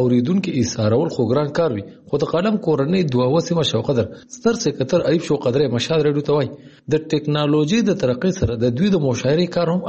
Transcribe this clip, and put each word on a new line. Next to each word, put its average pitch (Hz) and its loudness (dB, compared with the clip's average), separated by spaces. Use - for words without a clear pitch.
اوریدونکي 127 0
ایسارول 117 0
خو 123 0
ګران 143 0
کار 165 2
وي. 104 -4
خو - 0
د 160 -2
قلم 208 0
کورنۍ 156 0
دوه 123 2
وسیمه 165 0
شوقدر 113 0
ستر - 0
سکرتر 151 0
ایوب 160 0
شوقدر 139 0
مشال 160 0
راډیو 147 0
ته 143 2
وایي، 143 0
د 156 2
ټیکنالوژي 151 2
د 202 2
ترقۍ 127 0
سره 113 -2
د 123 0
دوی 190 2
د 175 2
مشاعرې 135 0
کار 170 0
هم 185 -2